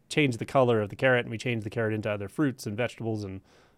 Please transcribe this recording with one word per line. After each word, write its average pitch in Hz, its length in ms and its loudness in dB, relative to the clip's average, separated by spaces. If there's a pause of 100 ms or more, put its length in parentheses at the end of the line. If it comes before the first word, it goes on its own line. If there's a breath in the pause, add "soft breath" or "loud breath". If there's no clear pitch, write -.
change 135 280 2
the - 80 -6
color 120 340 4
of 104 100 -2
the 101 60 -12
carrot, 127 300 4
and 120 60 -10
we 113 80 -6
change 117 240 -4
the 110 80 -8
carrot 110 200 0
into 107 200 -2
other 101 160 -4
fruits 135 400 -2
and 104 100 -4
vegetables 113 460 -4
and 95 180 -8 (360 soft breath)